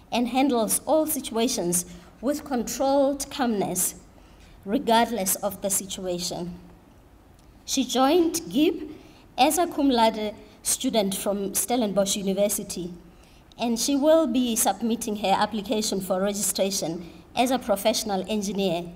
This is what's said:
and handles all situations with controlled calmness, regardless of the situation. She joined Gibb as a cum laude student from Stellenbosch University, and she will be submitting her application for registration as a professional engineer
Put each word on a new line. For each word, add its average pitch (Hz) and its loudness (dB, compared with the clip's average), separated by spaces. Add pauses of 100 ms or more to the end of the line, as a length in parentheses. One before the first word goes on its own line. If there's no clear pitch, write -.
(100)
and 240 0
handles 240 2
all 311 4
situations 214 -2 (380)
with 294 -2
controlled 277 0
calmness, 190 -2 (680)
regardless 226 0
of 196 -4
the 202 -4
situation. 180 -6 (1080)
She 262 0
joined 294 4 (100)
Gibb 302 0 (460)
as 302 4
a 349 2
cum 285 0
laude 220 2 (280)
student 208 0
from 196 -4
Stellenbosch 202 0
University, 196 -2 (680)
and 226 0
she 285 2
will 311 6
be 240 0
submitting 214 -2
her 190 2
application 214 -2
for 185 -2
registration 196 -2 (240)
as 247 2
a 254 2
professional 214 0
engineer 196 0 (120)